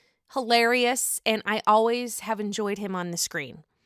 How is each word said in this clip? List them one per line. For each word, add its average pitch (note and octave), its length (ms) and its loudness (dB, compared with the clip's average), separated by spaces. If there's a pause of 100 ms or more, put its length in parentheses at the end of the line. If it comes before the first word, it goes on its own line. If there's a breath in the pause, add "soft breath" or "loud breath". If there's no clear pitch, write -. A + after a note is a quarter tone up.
(340)
hilarious, A#3+ 920 2
and A3 200 2
I G#3 200 -2
always A#3 560 2
have G#3 180 -4
enjoyed G3+ 380 -4
him G3 180 -6
on F3 160 -4
the E3+ 60 -6
screen. - 460 -8 (220)